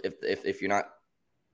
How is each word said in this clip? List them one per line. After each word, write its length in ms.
if, 200
if, 220
if 160
you're 80
not, 200